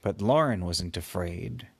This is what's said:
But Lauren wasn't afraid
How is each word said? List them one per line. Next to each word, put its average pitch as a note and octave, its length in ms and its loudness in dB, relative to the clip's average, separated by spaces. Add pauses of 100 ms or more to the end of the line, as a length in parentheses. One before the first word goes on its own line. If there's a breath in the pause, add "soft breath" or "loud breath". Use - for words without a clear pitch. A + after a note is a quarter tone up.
But G2+ 200 0
Lauren A#2+ 440 4
wasn't F2 320 -2
afraid F2 720 -6 (100)